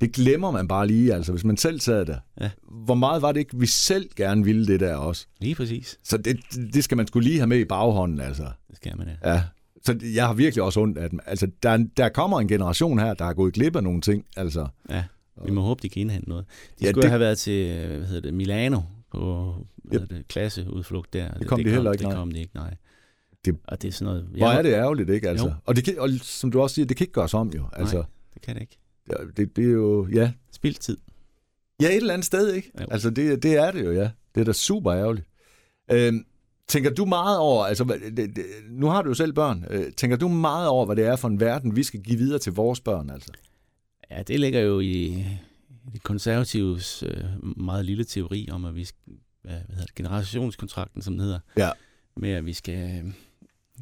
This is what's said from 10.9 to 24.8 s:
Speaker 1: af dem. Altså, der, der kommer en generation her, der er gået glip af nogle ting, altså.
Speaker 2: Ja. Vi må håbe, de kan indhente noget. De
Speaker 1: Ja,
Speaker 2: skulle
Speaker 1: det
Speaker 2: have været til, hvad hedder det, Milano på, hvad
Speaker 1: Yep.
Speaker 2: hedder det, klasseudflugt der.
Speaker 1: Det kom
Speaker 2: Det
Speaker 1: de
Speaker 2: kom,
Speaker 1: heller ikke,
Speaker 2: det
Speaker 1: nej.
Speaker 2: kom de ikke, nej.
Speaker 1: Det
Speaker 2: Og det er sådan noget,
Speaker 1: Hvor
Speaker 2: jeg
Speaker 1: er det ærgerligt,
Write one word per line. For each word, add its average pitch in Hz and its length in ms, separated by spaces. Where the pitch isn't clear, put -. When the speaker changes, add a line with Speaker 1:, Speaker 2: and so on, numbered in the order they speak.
Speaker 1:
af 82 120
dem. 87 160
Altså, 95 200
der, 113 220
der 123 120
kommer 170 320
en 101 80
generation 104 500
her, 107 160
der 87 100
er 87 80
gået 92 220
glip 160 220
af 120 60
nogle 87 180
ting, 104 240
altså. 82 300
Speaker 2:
Ja. 90 140
Vi 98 60
må 98 100
håbe, 117 220
de - 60
kan 101 120
indhente 104 280
noget. 85 160
De - 40
Speaker 1:
Ja, 101 60
Speaker 2:
skulle 123 120
Speaker 1:
det 127 80
Speaker 2:
have 120 100
været 110 180
til, 87 480
hvad 78 200
hedder 90 140
det, 73 140
Milano 104 460
på, 90 440
hvad - 100
Speaker 1:
Yep. 113 60
Speaker 2:
hedder 90 160
det, - 120
klasseudflugt 90 840
der. 87 220
Speaker 1:
Det - 120
kom 123 120
Speaker 2:
Det 113 80
Speaker 1:
de 107 40
Speaker 2:
kom, 113 40
Speaker 1:
heller 117 180
ikke, 101 100
Speaker 2:
det 98 60
Speaker 1:
nej. 98 100
Speaker 2:
kom 87 120
de 80 100
ikke, 82 140
nej. 85 200
Speaker 1:
Det 87 200
Speaker 2:
Og - 180
det 95 60
er 92 40
sådan - 120
noget, 87 100
Speaker 1:
Hvor 87 140
Speaker 2:
jeg 127 80
Speaker 1:
er 165 40
det 160 100
ærgerligt, 113 380